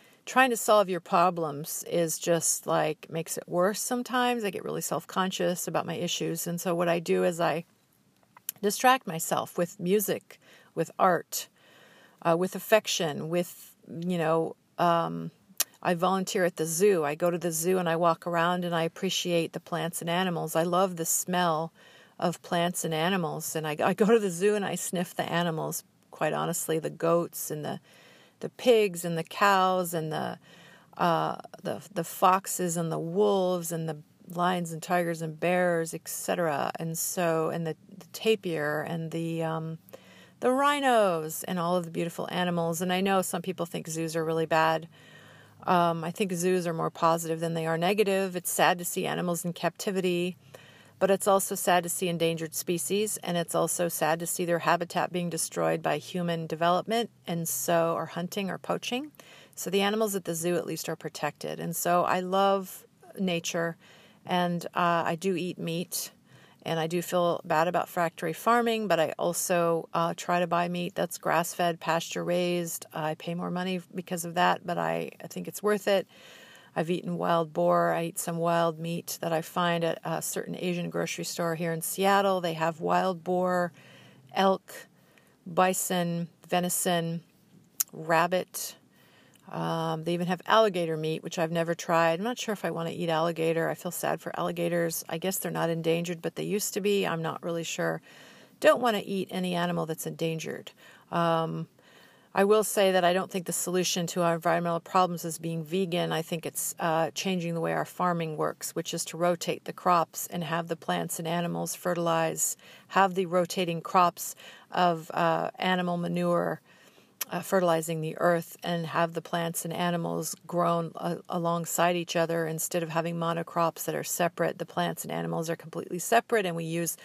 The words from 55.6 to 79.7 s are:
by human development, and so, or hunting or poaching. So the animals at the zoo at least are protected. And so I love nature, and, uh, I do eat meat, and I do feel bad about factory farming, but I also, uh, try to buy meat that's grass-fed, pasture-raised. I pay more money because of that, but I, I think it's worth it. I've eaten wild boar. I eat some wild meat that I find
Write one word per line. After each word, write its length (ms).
by 160
human 500
development, 640
and 240
so, 460
or 100
hunting 440
or 100
poaching. 520
So 140
the 120
animals 340
at 100
the 100
zoo 200
at 120
least 200
are 80
protected. 640
And 160
so 280
I 180
love 640
nature, 560
and, 420
uh, 380
I 100
do 200
eat 220
meat, 540
and 180
I 60
do 140
feel 440
bad 240
about 180
factory 460
farming, 560
but 100
I 180
also, 760
uh, 240
try 240
to 60
buy 200
meat 280
that's 220
grass-fed, 600
pasture-raised. 1120
I 220
pay 200
more 140
money 300
because 300
of 80
that, 340
but 100
I, 340
I 40
think 200
it's 160
worth 240
it. 200
I've 140
eaten 280
wild 360
boar. 400
I 120
eat 140
some 160
wild 440
meat 420
that 100
I 100
find 440